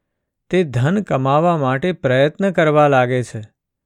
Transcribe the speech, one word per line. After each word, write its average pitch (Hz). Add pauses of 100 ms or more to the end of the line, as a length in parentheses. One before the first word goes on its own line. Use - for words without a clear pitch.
(500)
તે 185
ધન 143
કમાવા 151
માટે 135
પ્રયત્ન 151
કરવા 151
લાગે 127
છે, 110 (440)